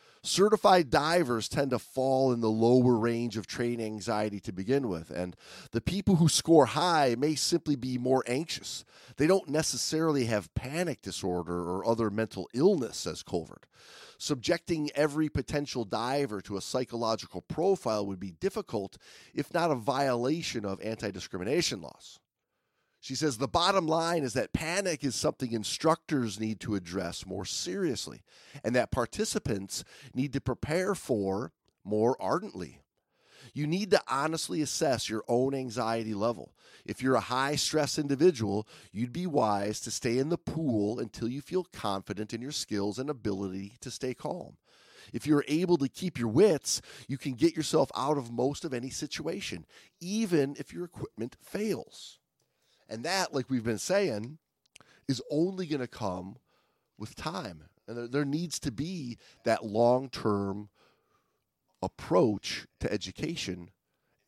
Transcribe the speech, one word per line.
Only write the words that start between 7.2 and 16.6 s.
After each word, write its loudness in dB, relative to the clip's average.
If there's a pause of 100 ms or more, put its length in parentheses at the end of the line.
simply 0
be -4
more 2
anxious. -4 (320)
They 2
don't 4
necessarily 0
have 0
panic -4
disorder -4 (120)
or -2
other 2
mental -4
illness," 2
says -8
Colvert. -6 (540)
Subjecting -2
every 2
potential -2
diver -2
to -6
a -4